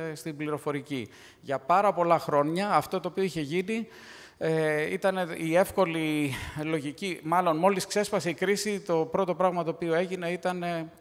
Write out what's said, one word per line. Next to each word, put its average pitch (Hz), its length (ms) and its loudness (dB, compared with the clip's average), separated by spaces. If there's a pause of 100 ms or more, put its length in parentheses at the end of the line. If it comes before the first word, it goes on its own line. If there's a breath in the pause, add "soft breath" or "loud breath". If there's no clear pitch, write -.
(100)
ε, 156 40 -8
στην 151 220 -10
πληροφορική. 143 720 -4 (320 loud breath)
Για 135 180 -4
πάρα 196 340 4
πολλά 170 260 4
χρόνια 156 520 2
αυτό 175 300 2
το 170 80 -6
οποίο 180 140 -4
είχε 165 180 -2
γίνει, 185 460 -4 (520 loud breath)
ε, 160 540 0
ήταν 190 240 0 (200)
η 160 200 0
εύκολη 160 720 2 (320 loud breath)
λογική. 156 600 -4
Μάλλον, 170 340 2
μόλις 185 300 2
ξέσπασε 202 440 0
η 160 40 -2
κρίση, 202 460 0
το 170 160 0
πρώτο 170 380 0
πράγμα 175 300 2
το 156 60 -4
οποίο 165 240 -2
έγινε 180 360 -2
ήταν, 180 320 -4
ε, 165 280 -4 (100)